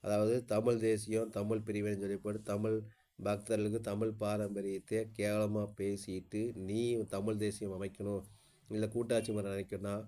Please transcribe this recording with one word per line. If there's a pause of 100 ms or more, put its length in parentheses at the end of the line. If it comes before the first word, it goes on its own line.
அதாவது (100)
தமிழ்
தேசியம்,
தமிழ்
பிரிவினைன்னு
சொல்லி
போட்டு
தமிழ் (480)
பக்தர்களுக்கு
தமிழ்
பாரம்பரியத்தை (140)
கேவலமா (140)
பேசிட்டு (160)
நீ (280)
தமிழ்
தேசியம்
அமைக்கணும், (440)
இல்ல
கூட்டாட்சி
முறை
நினைக்கணும்னா (140)